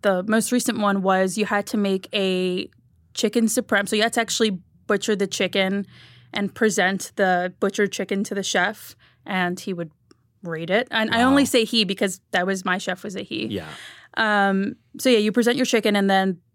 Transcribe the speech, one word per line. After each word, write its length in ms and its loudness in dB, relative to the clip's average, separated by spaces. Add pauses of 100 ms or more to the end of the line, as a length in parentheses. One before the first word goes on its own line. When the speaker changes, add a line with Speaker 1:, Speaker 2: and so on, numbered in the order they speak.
Speaker 1:
the 260 2
most 240 0
recent 260 0
one 240 2
was 340 2
you 100 0
had 200 -2
to 100 -6
make 380 0
a 560 -2 (440)
chicken 340 0
supreme. 400 0
So 80 -2
you 60 4
had 100 0
to 80 0
actually 400 0 (260)
butcher 300 0
the 100 0
chicken 580 -2 (480)
and 220 -4
present 640 0
the 440 0
butchered 320 0
chicken 320 -4
to 100 -8
the 100 -6
chef, 500 -4 (320)
and 340 -2
he 140 -8
would 160 -8 (540)
rate 260 -6
it. 220 2
And 200 -2
I 120 2
only 180 6
Speaker 2:
Wow. 60 2
Speaker 1:
say 160 4
he 200 0
because 360 -2 (100)
that 160 0
was, 180 -4
my 140 -2
chef 240 -6
was 140 -10
a 60 -10
he. 240 -8
Speaker 2:
Yeah. 200 -6 (500)
Speaker 1:
Um, 600 2 (220)
so 120 2
yeah, 80 6
you 140 2
present 240 2
your 100 2
chicken, 300 2
and 120 4
then 300 2 (160)